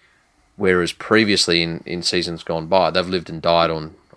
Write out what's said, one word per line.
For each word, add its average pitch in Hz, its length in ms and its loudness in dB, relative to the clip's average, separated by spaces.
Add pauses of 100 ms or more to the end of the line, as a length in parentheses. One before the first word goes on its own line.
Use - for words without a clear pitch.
(560)
Whereas 92 360 0
previously 101 720 2
in, 82 220 -6
in 87 180 -8
seasons 85 400 -4
gone 82 240 -6
by, 90 240 2
they've 90 160 0
lived 92 220 -4
and 82 120 -10
died 85 300 4
on, 80 240 -8 (220)